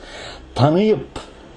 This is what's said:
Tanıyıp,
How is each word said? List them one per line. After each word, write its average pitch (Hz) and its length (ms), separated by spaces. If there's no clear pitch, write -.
Tanıyıp, 165 520